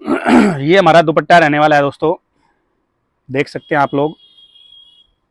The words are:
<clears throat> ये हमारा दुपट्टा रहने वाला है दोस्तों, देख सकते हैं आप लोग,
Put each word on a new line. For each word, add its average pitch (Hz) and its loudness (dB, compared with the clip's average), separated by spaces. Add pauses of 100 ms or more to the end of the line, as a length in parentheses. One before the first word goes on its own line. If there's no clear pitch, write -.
<clears throat> 208 -2
ये 160 0
हमारा 170 4
दुपट्टा 160 0
रहने 151 2
वाला 151 2
है 143 2
दोस्तों, 147 -4 (1160)
देख 135 -4
सकते - -10
हैं 143 0
आप 135 -2
लोग, 147 -4 (1160)